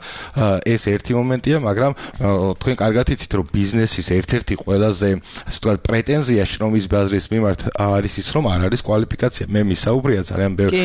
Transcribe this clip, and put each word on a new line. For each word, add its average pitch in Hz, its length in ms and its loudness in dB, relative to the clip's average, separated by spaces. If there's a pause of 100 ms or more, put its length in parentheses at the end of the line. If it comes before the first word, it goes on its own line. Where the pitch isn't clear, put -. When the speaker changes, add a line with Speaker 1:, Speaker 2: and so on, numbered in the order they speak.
(300)
Speaker 1:
ა, 117 160 0 (140)
ეს 113 240 0
ერთი 104 280 0
მომენტია, 127 460 0
მაგრამ, 123 340 0 (200)
ა, 123 160 -2 (220)
თქვენ 123 260 -2
კარგად 110 320 2
იცით, - 240 -4
რომ 92 160 0
ბიზნესის 107 640 0
ერთ-ერთი 95 440 0
ყველაზე, 98 540 2 (280)
ასე - 200 -10
ვთქვათ, 107 220 0
პრეტენზია 120 640 0
შრომის 107 420 0
ბაზრის 98 420 2
მიმართ 107 320 0 (100)
არის 101 440 0
ის, - 140 -6
რომ 156 180 0
არ 90 160 2
არის 107 200 0
კვალიფიკაცია. 110 640 -2
მე 104 160 2
მისაუბრია 113 600 2
ძალიან 92 300 -2
ბევრ 98 180 2
Speaker 2:
კი, 185 140 2